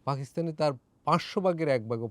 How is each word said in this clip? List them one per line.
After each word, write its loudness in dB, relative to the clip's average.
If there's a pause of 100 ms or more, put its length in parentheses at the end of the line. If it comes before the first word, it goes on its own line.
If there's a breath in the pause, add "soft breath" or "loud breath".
পাকিস্তানে -4
তার 2 (320)
পাঁচশো 0
ভাগের 2
এক 0
ভাগও -4